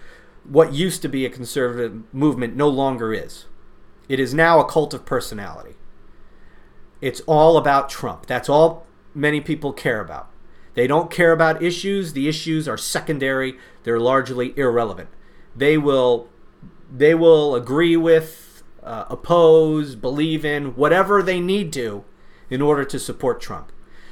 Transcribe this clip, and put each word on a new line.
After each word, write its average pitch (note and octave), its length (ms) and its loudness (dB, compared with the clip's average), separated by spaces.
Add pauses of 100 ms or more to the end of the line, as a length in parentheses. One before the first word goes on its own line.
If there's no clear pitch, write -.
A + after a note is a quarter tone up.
(440)
what D3 300 4
used E3 280 -4
to D3 80 -6
be C3 160 -4
a A#2+ 60 -6
conservative A#2+ 720 -6 (100)
movement, C3 420 -2
no C#3+ 140 2
longer C3 440 -2
is. - 320 -10 (600)
It C3+ 120 -2
is B2+ 120 -2
now E3 280 4
a C3+ 100 0
cult D3+ 240 -2
of B2+ 120 -14
personality. G2+ 680 -8 (1300)
It's C3+ 200 -6
all D#3+ 360 6
about C#3 320 2
Trump. - 380 -12
That's B2 200 -6
all D#3+ 380 2 (300)
many D3 260 -2
people D3 320 -6
care A#2+ 260 -4
about. D#2+ 300 -14 (460)
They B2 120 2
don't E3 240 0
care E3+ 200 4
about D#3+ 300 2
issues. F3+ 520 -4
The C#3 140 -2
issues D#3 400 -4
are A2 120 -6
secondary. C3+ 800 -4 (240)
They're A#2 160 0
largely B2+ 580 0
irrelevant. A2+ 520 -2 (460)
They D3 220 2
will, C3 520 2 (600)
they C#3+ 220 4
will D#3+ 400 6
agree C#3 420 2
with, E3 680 0 (180)
uh, A2 260 -10
oppose, D#3+ 880 4
believe D3 480 -4
in, D3 320 -4
whatever F#3 460 2
they F3+ 180 -2
need F3+ 340 -4
to G#2+ 300 -8 (460)
in C3 100 -6
order C#3+ 260 2
to C#3 120 -6
support B2 420 -6
Trump. - 320 -12 (400)